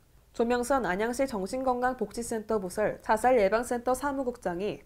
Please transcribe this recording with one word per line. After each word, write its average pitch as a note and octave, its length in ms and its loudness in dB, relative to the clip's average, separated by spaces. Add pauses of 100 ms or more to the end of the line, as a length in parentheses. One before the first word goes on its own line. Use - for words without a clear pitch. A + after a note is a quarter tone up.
(320)
조명선 A#3+ 540 0
안양시 A3 420 0
정신건강복지센터 A#3+ 1300 -2
부설 F#3 420 -2
자살 A#3+ 360 4
예방센터 A#3+ 560 2
사무국장이 A#3+ 920 -4